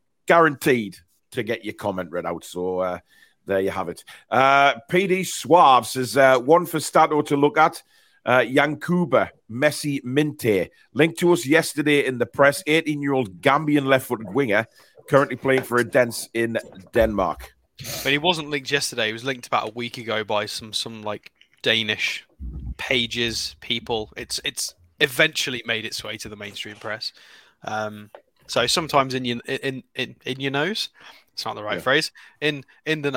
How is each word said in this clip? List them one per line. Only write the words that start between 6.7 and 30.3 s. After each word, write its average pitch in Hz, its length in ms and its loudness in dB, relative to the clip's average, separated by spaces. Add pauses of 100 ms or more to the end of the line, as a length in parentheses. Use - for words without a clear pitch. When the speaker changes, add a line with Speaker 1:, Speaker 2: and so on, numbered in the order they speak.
Speaker 1:
Stato 156 400 2
to 147 160 0
look 147 220 2
at. - 240 2 (420)
Uh, 123 160 4
Yankuba 139 880 2 (200)
Messi 143 540 -2
Minte 123 680 0 (240)
linked 156 240 2
to 175 140 4
us 175 120 0
yesterday 147 640 2
in 131 100 -2
the 117 100 -2
press. 139 400 4
Eighteen-year-old 143 760 -2
Gambian 147 440 4
left-footed 120 480 0
winger, 110 320 2 (420)
currently 135 280 4
playing 131 260 0
for 120 160 -2
Odense 120 560 0
in 117 240 0 (340)
Denmark." 101 600 0 (240)
Speaker 2:
But - 340 -4
he 143 60 2
wasn't 160 320 -2
linked 135 200 -6
yesterday. 127 360 -2
He 107 80 -2
was 113 100 -10
linked 127 220 -6
about 110 220 -2
a 107 40 -12
week 120 240 -10
ago 110 280 -6
by 104 200 -2
some, 107 300 -10
some, 113 280 -8
like, 104 300 -10 (300)
Danish 113 640 -2 (500)
pages, 120 840 -4
people. 113 560 -6
It's, - 280 -8
it's - 300 -8 (260)
eventually 147 640 0
made 113 220 -4
its - 180 -10
way 107 140 -10
to - 100 -12
the 104 80 -14
mainstream 104 400 -14
press. 110 360 -10 (520)
Um, 107 460 -8 (360)
so 120 200 0
sometimes 135 480 2
in 127 100 -4
your, 120 220 -4
in, 131 360 -6 (120)
in, 123 220 -8 (100)
in 131 140 -8